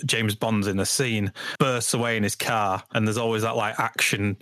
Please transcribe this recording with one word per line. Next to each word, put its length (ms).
James 300
Bond's 320
in 120
a 60
scene, 480
bursts 360
away 240
in 40
his 140
car, 460
and 140
there's 100
always 240
that, 160
like, 240
action 600